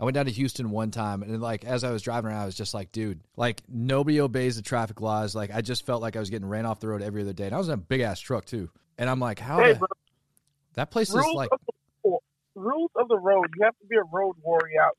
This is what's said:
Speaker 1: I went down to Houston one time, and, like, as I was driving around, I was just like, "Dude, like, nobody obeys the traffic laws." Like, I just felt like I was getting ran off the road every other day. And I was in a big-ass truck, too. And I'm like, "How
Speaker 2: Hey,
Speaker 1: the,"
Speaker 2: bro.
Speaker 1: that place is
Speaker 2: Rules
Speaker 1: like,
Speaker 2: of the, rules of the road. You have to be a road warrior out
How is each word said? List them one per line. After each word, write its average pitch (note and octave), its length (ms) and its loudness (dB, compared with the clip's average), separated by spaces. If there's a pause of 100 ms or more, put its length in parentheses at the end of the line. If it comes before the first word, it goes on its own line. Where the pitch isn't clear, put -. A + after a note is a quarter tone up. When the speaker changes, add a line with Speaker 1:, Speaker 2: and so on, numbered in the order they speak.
Speaker 1:
I A2 40 -2
went C3 120 0
down C#3+ 80 2
to B2+ 80 -2
Houston A#2+ 380 -2
one A2 200 -2
time, G#2 320 -4
and, A2 180 -6
like, A2+ 240 -4
as B2 200 -2
I B2 80 -2
was A2 100 -4
driving A#2 300 -2
around, G#2+ 80 -4
I G2+ 60 -4
was F#2+ 100 -8
just G#2 180 -6
like, G2 160 -8
"Dude, G#2 300 -4 (160)
like, A#2+ 320 -2
nobody C3+ 520 2
obeys B2+ 360 0
the G#2+ 60 -8
traffic A2+ 380 -2
laws." G#2+ 360 0
Like, G2+ 180 -4
I A2+ 60 0
just A#2+ 260 -4
felt A#2+ 160 0
like A2+ 140 -4
I - 20 -2
was G#2 100 -4
getting G2 200 -6
ran A2 180 -2
off A2 140 -4
the A2 80 -6
road G#2 140 -4
every G#2 200 -4
other G2 100 -4
day. G2 140 -6
And G2+ 80 -4
I D#3+ 40 0
was F#3 100 -2
in D3+ 60 -2
a - 20 -2
big-ass G#2+ 420 -2
truck, A#2 280 -4
too. G2 220 -6 (300)
And B2 100 0
I'm C3 120 0
like, A#2 180 -2
"How C3+ 240 2
Speaker 2:
Hey, A#3 120 10
Speaker 1:
the," - 40 2
Speaker 2:
bro. F#3 100 0 (840)
Speaker 1:
that C#3 160 -2
place A3 200 0
is G3+ 40 0
Speaker 2:
Rules C#4+ 220 4
Speaker 1:
like, C3 160 -2
Speaker 2:
of C4 80 2 (440)
the, F#4+ 140 4 (380)
rules C#4 400 -2
of A#3+ 100 2
the A3+ 120 4
road. F#3 280 4 (100)
You G3+ 80 4
have A3 140 2
to G3+ 80 -20
be A3+ 100 -2
a G3+ 160 6
road F#3+ 300 0
warrior D#3+ 400 2
out - 160 4